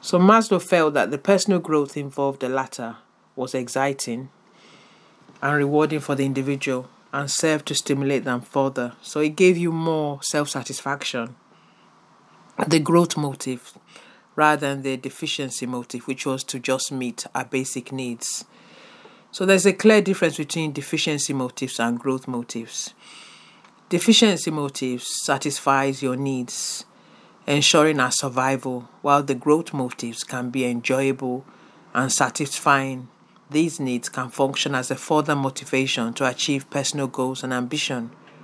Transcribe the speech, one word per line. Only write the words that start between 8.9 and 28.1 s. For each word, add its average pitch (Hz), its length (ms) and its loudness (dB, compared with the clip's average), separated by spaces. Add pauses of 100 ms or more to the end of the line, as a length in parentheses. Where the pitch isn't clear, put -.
So - 200 -6
it 151 160 0
gave 185 200 6
you 170 140 0
more 156 500 -2
self-satisfaction, 139 1160 -4 (1300)
the 160 140 4
growth 165 360 4
motive, 135 640 -6 (560)
rather 151 320 4
than 139 160 -4
the 135 140 -2
deficiency 131 680 -6
motive, 123 420 -8
which 135 180 -6
was 131 160 -2
to - 160 -8
just 131 320 -2
meet 127 340 -6 (120)
our 127 80 -4
basic 131 480 -4
needs. 127 540 -8 (880)
So 185 140 -2
there's 190 180 6
a 196 80 8
clear 214 280 8
difference 175 380 0
between 156 340 -4
deficiency 147 600 -4
motives 127 460 -4
and 117 220 0
growth 131 260 -4
motives. 117 680 -8 (920)
Deficiency 190 640 4
motives 139 560 -4 (160)
satisfies 139 800 0
your 127 140 -2
needs, 135 680 -6 (640)
ensuring 147 540 4
our 127 100 2